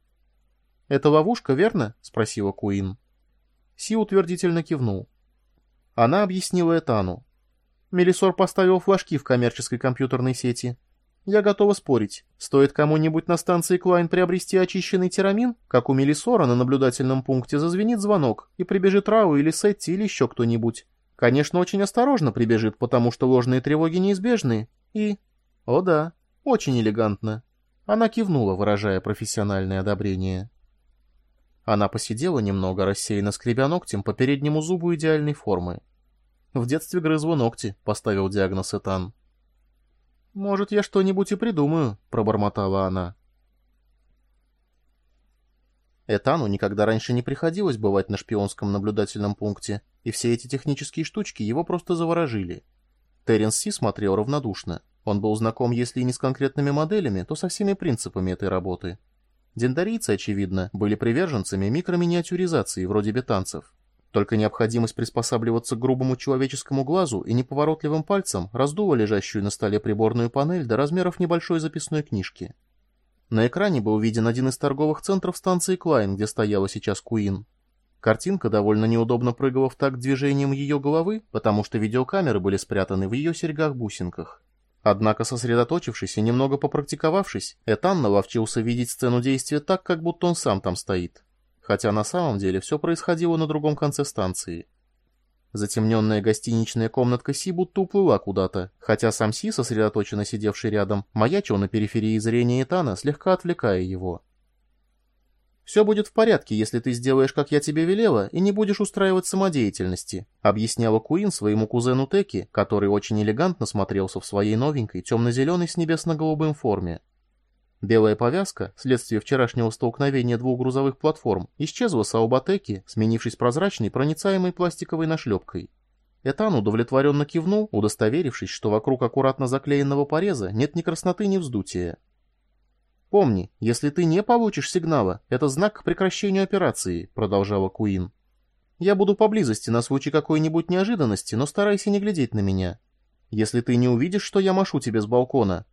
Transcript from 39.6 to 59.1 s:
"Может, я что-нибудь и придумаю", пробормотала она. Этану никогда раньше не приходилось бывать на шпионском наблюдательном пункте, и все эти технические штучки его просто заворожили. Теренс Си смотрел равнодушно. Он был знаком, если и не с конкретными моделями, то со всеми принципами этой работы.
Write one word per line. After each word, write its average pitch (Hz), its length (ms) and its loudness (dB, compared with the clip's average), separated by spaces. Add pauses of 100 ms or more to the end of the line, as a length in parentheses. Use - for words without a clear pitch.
"Может, 196 380 -2
я 208 100 2
что-нибудь 196 500 2
и 208 40 0
придумаю", 156 640 0 (100)
пробормотала 101 800 0
она. 92 280 -4 (3000)
Этану 131 400 0
никогда 101 400 0
раньше 113 260 0
не 123 80 0
приходилось 165 560 -2
бывать 101 320 0
на 101 80 -4
шпионском 101 540 -4
наблюдательном 101 640 -2
пункте, 104 480 -8 (200)
и 117 60 -6
все 120 240 0
эти 120 140 -6
технические 143 580 -6
штучки - 380 -8
его 120 200 -2
просто 175 320 -4
заворожили. 160 680 -2 (640)
Теренс 107 280 4
Си - 140 -4
смотрел 104 460 -2
равнодушно. 110 640 -4 (220)
Он 101 180 0
был 107 140 0
знаком, 113 340 0
если 120 300 -2
и 123 40 -2
не 127 100 0
с - 40 -8
конкретными 139 540 -2
моделями, 151 500 -2
то 151 140 -6
со 185 120 -6
всеми 196 260 -2
принципами 110 580 -4
этой 92 180 -4
работы. 90 480 -6 (580)